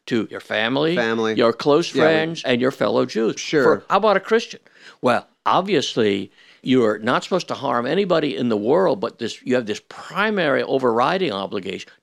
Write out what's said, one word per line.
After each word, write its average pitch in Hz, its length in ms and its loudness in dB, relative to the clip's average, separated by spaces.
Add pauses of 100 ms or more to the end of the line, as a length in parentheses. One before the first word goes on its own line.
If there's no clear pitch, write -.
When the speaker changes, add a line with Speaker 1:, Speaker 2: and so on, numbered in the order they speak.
Speaker 1:
to 110 240 -2
your 101 80 -12
family, 127 560 0
Speaker 2:
Family. 113 400 0
Speaker 1:
your 117 180 4
close 147 400 2
Speaker 2:
Yeah, 135 100 2
we 156 40 6
Speaker 1:
friends, 160 380 0
and 123 160 0
your 127 100 0
fellow 123 360 0
Jews. 208 340 -2
Speaker 2:
Sure. 143 240 0 (160)
Speaker 1:
For, - 100 -20
how 175 60 4
about 202 200 2
a 185 40 0
Christian? - 400 -2 (420)
Well, 117 240 0 (180)
obviously, 117 840 0 (320)
you're 120 360 2
not 127 260 -2
supposed 185 240 -4
to 120 60 -6
harm 120 320 -2
anybody 175 500 0
in 120 140 -2
the 107 60 2
world, 131 440 0
but - 180 -8
this, 110 240 -8
you 123 120 -2
have 127 100 0
this 104 240 -6
primary 175 720 -2
overriding 135 720 0
obligation 95 580 -6 (120)